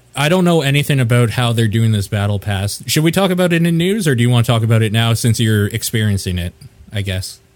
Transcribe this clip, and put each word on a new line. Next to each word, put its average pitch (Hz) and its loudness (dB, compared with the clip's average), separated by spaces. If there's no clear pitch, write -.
I 143 -2
don't 180 2
know 170 4
anything 139 0
about 120 2
how 120 -2
they're 113 2
doing 113 2
this 101 0
Battle 101 -2
Pass. 101 -6
Should - 0
we 170 4
talk 185 0
about 180 0
it 170 2
in 170 0
news, 185 0
or 143 2
do 117 0
you 120 4
wanna 120 4
talk 117 0
about 113 2
it 107 0
now 113 2
since 113 0
you're 110 2
experiencing 104 -4
it, 85 -6
I 101 -6
guess? 95 -8